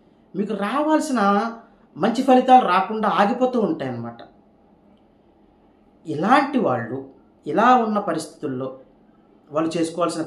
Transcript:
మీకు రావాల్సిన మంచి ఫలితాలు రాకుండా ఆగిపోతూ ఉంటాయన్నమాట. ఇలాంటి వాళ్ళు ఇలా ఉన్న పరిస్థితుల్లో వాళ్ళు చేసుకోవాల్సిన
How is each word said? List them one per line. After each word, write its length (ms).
మీకు 160
రావాల్సిన 540
మంచి 320
ఫలితాలు 440
రాకుండా 360
ఆగిపోతూ 380
ఉంటాయన్నమాట. 500
ఇలాంటి 600
వాళ్ళు 320
ఇలా 220
ఉన్న 140
పరిస్థితుల్లో 600
వాళ్ళు 220
చేసుకోవాల్సిన 500